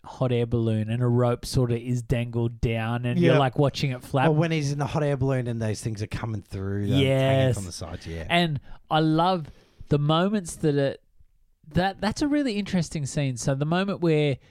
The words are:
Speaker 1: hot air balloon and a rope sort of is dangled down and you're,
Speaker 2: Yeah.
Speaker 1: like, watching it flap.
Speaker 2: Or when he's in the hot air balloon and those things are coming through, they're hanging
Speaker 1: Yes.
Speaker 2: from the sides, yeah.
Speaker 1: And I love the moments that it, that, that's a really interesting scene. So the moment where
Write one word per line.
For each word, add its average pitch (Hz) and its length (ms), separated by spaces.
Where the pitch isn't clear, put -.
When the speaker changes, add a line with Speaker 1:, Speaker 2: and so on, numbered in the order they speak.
Speaker 1:
hot - 280
air 120 120
balloon 113 460
and 117 120
a 123 40
rope 120 400
sort 123 260
of 117 60
is 123 240
dangled 117 580
down 117 460
and 123 120
you're, 170 160
Speaker 2:
Yeah. 151 40
Speaker 1:
like, 135 200
watching 143 340
it - 100
flap. 135 260
Speaker 2:
Or 156 40
when 160 180
he's 147 200
in 147 80
the 147 80
hot 156 160
air 143 140
balloon 131 300
and 117 160
those 110 180
things 110 220
are 110 40
coming 107 360
through, 98 460
they're 131 100
hanging 135 480
Speaker 1:
Yes. 123 80
Speaker 2:
from 101 100
the 87 80
sides, 82 340
yeah. 82 220
Speaker 1:
And 170 320
I 156 100
love 160 500
the 147 100
moments 170 580
that 151 180
it, 139 260
that, 185 300
that's - 180
a 294 80
really 277 280
interesting 180 500
scene. 131 320
So 139 160
the 139 100
moment 180 360
where 151 360